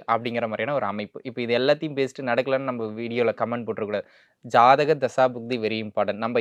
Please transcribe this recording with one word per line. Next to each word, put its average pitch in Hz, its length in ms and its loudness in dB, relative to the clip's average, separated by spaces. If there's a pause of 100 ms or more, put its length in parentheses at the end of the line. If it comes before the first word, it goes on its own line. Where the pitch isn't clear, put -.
அப்படிங்கிற 117 360 -2
மாதிரியான 110 300 -4
ஒரு 123 120 -2
அமைப்பு. 104 380 -8
இப்ப 127 180 -10
இது 117 120 -2
எல்லாத்தையும் 147 420 0
பேசிட்டு 135 260 -2
நடக்கலன்னு 131 460 0
நம்ம 123 240 -4
வீடியோல 117 420 -2
கமெண்ட் 117 320 -4
போட்டுறக்கூடாது. 104 400 -4 (380)
ஜாதக 131 500 6
தசாபுக்தி 127 640 0
very 110 200 -2
important. 104 380 -2
நம்ம 117 240 -2